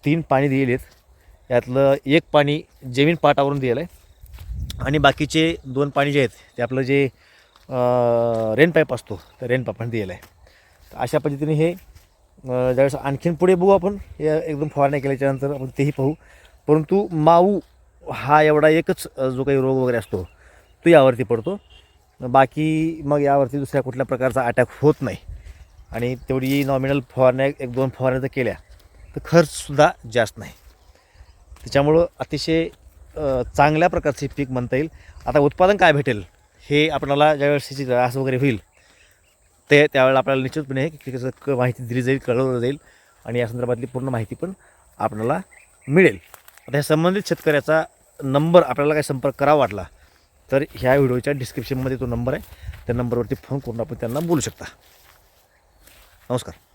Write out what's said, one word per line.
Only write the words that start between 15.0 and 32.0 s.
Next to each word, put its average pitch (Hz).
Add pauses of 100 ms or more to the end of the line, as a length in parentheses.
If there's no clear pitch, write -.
आपण 135 (120)
तेही 143
पाहू. 139 (540)
परंतु 160
माऊ 170 (540)
हा 147
एवढा 151
एकच, 165 (100)
अ, 131
जो 131
काही 139
रोग 131
वगैरे 127
असतो 98 (600)
तो 170
यावरती 131
पडतो. 120 (580)
बाकी 156
मग 147
यावरती 139
दुसऱ्या 139
कुठल्या 127
प्रकारचा 127
अटॅक 120 (140)
होत 147
नाही 123 (760)
आणि 120
तेवढी 131
नॉमिनल 135 (160)
फवारण्या, 131
एक 139
दोन 131
फवारण्या 131
जर 135
केल्या 117 (640)
तर -
खर्चसुद्धा 151 (220)
जास्त 113
नाही. 104 (1080)
त्याच्यामुळं 147 (140)